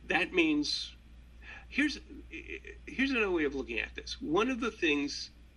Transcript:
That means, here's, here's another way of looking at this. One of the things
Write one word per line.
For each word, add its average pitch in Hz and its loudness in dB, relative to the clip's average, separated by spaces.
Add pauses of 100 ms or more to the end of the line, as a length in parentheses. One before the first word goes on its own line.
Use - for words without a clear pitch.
That 175 2
means, 156 4 (760)
here's, 285 2 (840)
here's 269 0
another 220 2
way 160 4
of 139 0
looking 117 -4
at - -4
this. - -8
One 202 4
of 254 -2
the 233 0
things 143 0 (260)